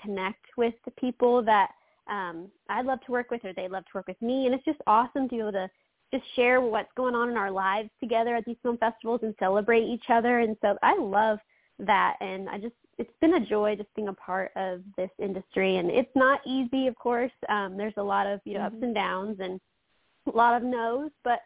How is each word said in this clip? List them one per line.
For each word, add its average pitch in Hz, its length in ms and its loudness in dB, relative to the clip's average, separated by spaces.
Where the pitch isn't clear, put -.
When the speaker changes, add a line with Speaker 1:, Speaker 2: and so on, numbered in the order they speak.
Speaker 1:
connect 196 440 -6
with 233 160 2
the 247 60 -10
people 247 500 2
that, 208 300 4
um, 185 420 -8
I'd 226 160 -4
love 262 160 -2
to - 100 -14
work 240 180 -2
with 233 140 -6
or 190 100 -8
they'd 185 180 -8
love 190 160 -8
to - 100 -12
work 185 100 -8
with 185 140 -14
me. 254 240 0
And 247 100 2
it's 262 80 -6
just 302 240 -2
awesome 247 400 2
to 240 80 -6
be 226 40 -2
able 208 120 -4
to 190 180 -4
just 269 120 -4
share 254 260 6
what's 226 320 -2
going 247 220 -2
on 240 140 0
in 240 60 -4
our 196 160 -2
lives 190 380 -2
together 226 360 0
at 226 100 -4
these 233 180 -8
film 240 140 -2
festivals 233 460 -2
and 220 140 -4
celebrate 208 460 4
each 226 260 -4
other. 240 300 4
And 220 220 2
so 202 200 2
I 320 160 6
love 214 420 2
that. 185 420 2
And 190 260 -8
I - 100 -8
just, 226 180 -10
it's 226 100 -6
been 320 120 6
a 339 60 4
joy 208 360 0
just 208 200 -10
being 214 140 -4
a 196 40 -6
part 185 420 -6
of 185 280 -6
this 190 220 -4
industry. 190 600 -2
And 180 120 0
it's - 260 0
not 269 300 4
easy, 262 400 -2
of 247 100 0
course. 240 360 -2
Um, 196 260 -2
there's 208 220 -6
a 202 60 -4
lot 196 240 0
of, 202 180 -4
you 202 80 -8
know, 196 60 -4
Speaker 2:
Mm-hmm. 202 160 -6
Speaker 1:
ups 220 80 -8
and 240 100 -2
downs 190 460 -4
and 185 200 -8
a 226 60 -2
lot 233 180 6
of 240 60 0
no's, 247 480 -2
but 240 220 0